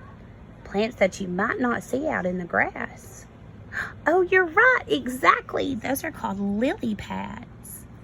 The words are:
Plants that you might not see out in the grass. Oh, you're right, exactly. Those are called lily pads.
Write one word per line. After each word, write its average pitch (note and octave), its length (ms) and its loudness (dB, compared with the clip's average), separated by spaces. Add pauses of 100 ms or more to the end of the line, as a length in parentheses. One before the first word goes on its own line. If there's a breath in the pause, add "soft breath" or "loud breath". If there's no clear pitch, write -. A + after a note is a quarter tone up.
(640)
Plants A3 320 0
that F#3+ 240 2
you G3 80 -6
might G3 320 0
not A#3+ 220 0
see C#4 260 -2
out G3 180 0
in F3+ 120 -2
the F3+ 60 -4
grass. - 840 -2 (800 loud breath)
Oh, F4 160 6
you're F#4 240 6
right, A4 420 6
exactly. - 840 0
Those C4 300 -4
are D#4+ 60 -4
called G3 300 -6
lily A3 540 0
pads. - 920 -10 (180)